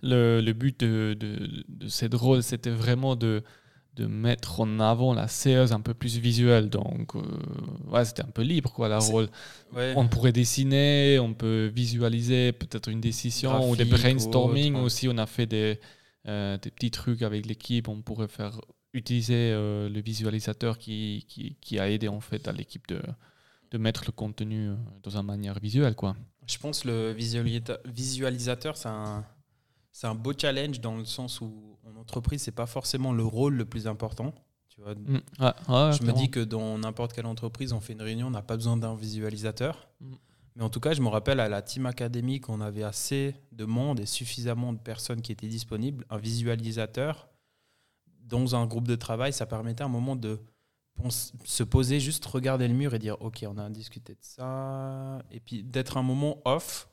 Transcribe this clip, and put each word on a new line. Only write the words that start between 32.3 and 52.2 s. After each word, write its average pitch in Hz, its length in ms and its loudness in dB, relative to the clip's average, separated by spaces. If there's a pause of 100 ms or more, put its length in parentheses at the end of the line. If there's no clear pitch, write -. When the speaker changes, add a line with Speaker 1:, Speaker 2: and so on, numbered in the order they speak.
Speaker 2:
c'est - 140 -6
pas 117 120 -4
forcément 131 460 -2
le 113 120 2
rôle 127 300 2
le 117 100 0
plus 110 240 -6
important. 110 440 -6 (360)
Tu - 120 -20
vois. 104 140 -10
Speaker 1:
Mm, 107 220 -2
ouais, 127 40 0 (200)
ouais, 127 120 6 (160)
Speaker 2:
Je 127 60 4
me 147 240 6
Speaker 1:
clairement. 117 220 4
Speaker 2:
dis 131 100 4
que 131 100 -2
dans 110 380 -2
n'importe 110 360 -4
quelle 113 120 -6
entreprise, 117 460 -6
on 113 80 -2
fait 107 140 -12
une 110 80 -12
réunion, 113 260 -4
on - 20 -4
n'a 110 120 -4
pas 113 140 -4
besoin 117 200 2
d'un 113 180 -2
visualisateur. 107 920 -6 (120)
Speaker 1:
Mm. 131 140 -16 (400)
Speaker 2:
Mais 120 80 -6
en 110 80 0
tout 120 100 -6
cas, 147 140 2
je 143 80 2
me 117 60 4
rappelle 110 320 2
à 110 80 2
la 104 140 -2
Team - 240 -6
Academy 123 540 -4
qu'on 110 200 -6
avait 107 240 -4
assez 139 500 -4 (160)
de 113 140 -10
monde 120 340 0
et 104 80 -4
suffisamment 120 680 -4
de 110 60 -6
personnes 113 440 -6
qui 113 100 -8
étaient 107 160 -8
disponibles. 117 600 -4
Un 110 80 -4
visualisateur 113 1080 -4 (960)
dans 123 300 0
un 117 120 2
groupe 117 220 -2
de 120 80 2
travail, 120 360 -2
ça 120 140 -4
permettait 117 360 -6
à 143 40 -4
un 131 40 -2
moment 123 260 -2
de 107 240 -4 (560)
pons-, 123 140 -4 (340)
se - 180 -2
poser, 131 380 2
juste 143 260 -4